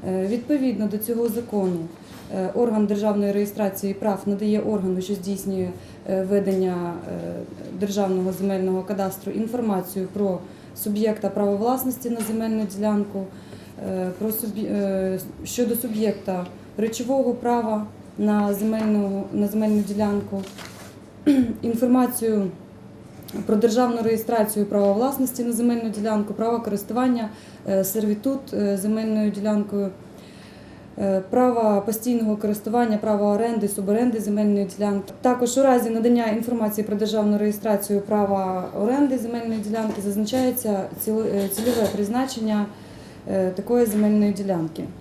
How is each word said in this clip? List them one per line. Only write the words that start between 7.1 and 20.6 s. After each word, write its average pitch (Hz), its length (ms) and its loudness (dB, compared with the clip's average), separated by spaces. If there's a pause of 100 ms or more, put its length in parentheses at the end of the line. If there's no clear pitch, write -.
державного 190 520 0
земельного 185 500 0
кадастру, 190 500 -4
інформацію 208 800 -2
про 196 260 0 (380)
суб'єкта 214 520 0
права 202 280 2
власності 247 540 0
на 233 100 -2
земельну 220 460 -2 (100)
ділянку, 202 480 0 (640)
е, 185 300 -2
про 214 140 -2
суб'є-, 208 400 -4
е, 190 460 0 (260)
щодо 233 300 0
суб'єкта 208 720 -2 (300)
речового 240 580 0
права 220 520 0 (320)
на 208 360 4
земельного, 208 800 0
на 208 140 2
земельну 214 360 2
ділянку, 202 600 0 (840)